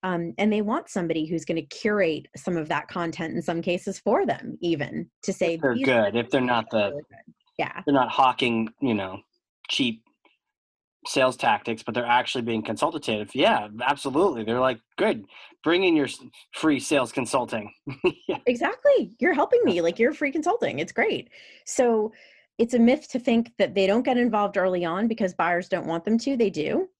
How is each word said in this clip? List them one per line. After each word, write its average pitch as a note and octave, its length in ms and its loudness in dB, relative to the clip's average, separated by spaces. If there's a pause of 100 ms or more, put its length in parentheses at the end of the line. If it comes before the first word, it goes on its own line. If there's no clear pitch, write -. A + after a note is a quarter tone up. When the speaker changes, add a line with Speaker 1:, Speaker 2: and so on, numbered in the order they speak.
Speaker 1:
Um, E3+ 340 -2
and G#3+ 140 2
they G#3+ 100 0
want B3 260 -2
somebody E3 380 -4
who's E3 180 -4
gonna E3 180 -4
curate F3+ 760 -2
some F3+ 200 -4
of D#3 120 -4
that D3+ 180 -2
content E3 480 -6
in F3 80 -4
some E3+ 180 -4
cases F3+ 380 -4
for D#4+ 260 0
them, C3+ 360 -6
even E3+ 500 -4 (140)
to G3 80 -4
say, E3+ 220 0
Speaker 2:
If E3 80 -8
they're C3 120 4
Speaker 1:
"These C3 120 -2
Speaker 2:
good, A#2 300 2
if A#2+ 140 -2
they're C#3 100 2
not A#2+ 300 0
the G#2+ 200 0
Speaker 1:
really D2 200 -10
good." - 240 -20 (240)
Yeah. - 260 -6
Speaker 2:
they're C#3+ 100 2
not B2+ 160 4
hawking, A#2+ 580 2 (120)
you B2+ 140 2
know, G2 260 -6 (480)
cheap A#2 360 -2 (1040)
sales B2+ 300 2
tactics, A2+ 460 -2
but A#2+ 120 -8
they're B2 120 -2
actually B2 360 0
being A2+ 200 -2
consultative. A#2 720 -4
Yeah, C#3 340 2 (140)
absolutely. C#3 600 0
They're A#2 160 0
like, B2+ 200 0 (160)
"Good, D3+ 280 0 (400)
bring F3 200 4
in E3+ 120 4
your C#3+ 100 2
s-, - 140 -10 (320)
free D3 280 2
sales C3 320 0
consulting." A#2+ 600 -4 (140)
<laughs> - 180 -12 (240)
Yeah. D#4+ 180 -4
Speaker 1:
Exactly. D#4+ 720 2
"You're F4 120 4
helping E4+ 320 2
me. G#3 120 4
Speaker 2:
Yeah. E3+ 60 0
Speaker 1:
Like, E3+ 160 0
you're A#3+ 140 4
free D4 200 -4
consulting. E4 480 -2
It's F#3 120 -6
great." A#3 380 -2 (360)
So A3+ 460 2 (460)
it's A#3+ 160 0
a B3 40 4
myth B3 320 4
to B3+ 80 -4
think A#3 400 0
that F#3+ 160 0
they F#3+ 120 4
don't G#3+ 180 2
get B3+ 140 2
involved G#3 380 2
early F#3 280 0
on F#3 240 0
because A3 260 -2
buyers F3 340 0
don't F3 180 -2
want E3 180 -2
them A3+ 140 2
to. C4+ 180 -2
They A3+ 140 2
do. E3+ 380 -2 (120)